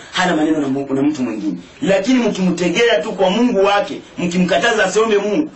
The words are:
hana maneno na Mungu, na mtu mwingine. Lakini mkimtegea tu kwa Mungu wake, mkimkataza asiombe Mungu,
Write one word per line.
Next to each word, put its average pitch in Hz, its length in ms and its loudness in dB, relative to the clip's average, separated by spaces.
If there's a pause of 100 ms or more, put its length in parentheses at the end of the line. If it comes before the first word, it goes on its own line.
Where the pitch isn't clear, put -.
(120)
hana 180 240 0
maneno 156 240 0
na 139 80 -2
Mungu, 135 260 -4
na 135 80 0
mtu 143 220 0
mwingine. 104 340 -4 (240)
Lakini 202 380 2
mkimtegea 190 840 0
tu 220 100 -6
kwa 185 180 2
Mungu 202 360 0
wake, 202 360 0 (160)
mkimkataza 180 680 0
asiombe 208 320 2
Mungu, 196 380 -2